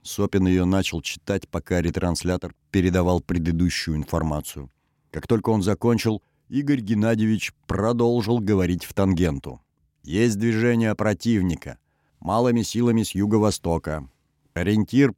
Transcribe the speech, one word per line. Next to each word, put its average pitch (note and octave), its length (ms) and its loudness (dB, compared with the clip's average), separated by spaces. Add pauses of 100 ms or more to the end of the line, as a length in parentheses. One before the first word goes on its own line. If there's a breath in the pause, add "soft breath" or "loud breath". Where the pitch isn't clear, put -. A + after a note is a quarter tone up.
Сопин G2 460 0
её F#2 180 4
начал F#2 360 0
читать, - 460 -6
пока F2 340 -2
ретранслятор F2 760 -2 (160)
передавал F2+ 500 2
предыдущую E2+ 760 -2
информацию. D2+ 760 -4 (400)
Как - 160 -12
только A#2 220 0
он G#2+ 120 2
закончил, G#2+ 600 0 (260)
Игорь C#3 320 -2
Геннадьевич A2 720 0 (140)
продолжил A#2 720 0
говорить F#2 460 0
в - 80 -18
тангенту. E2+ 680 0 (420)
«Есть G#2+ 360 0
движение A2+ 560 2
противника. G2+ 800 -2 (420)
Малыми A#2+ 440 0
силами A#2 400 2
с - 120 -4
юго-востока. F#2 920 0 (440)
Ориентир — G#2+ 640 2